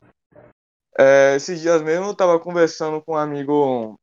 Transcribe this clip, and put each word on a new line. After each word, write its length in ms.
É, 380
esses 240
dias 220
mesmo 240
eu 100
tava 240
conversando 640
com 120
um 40
amigo, 840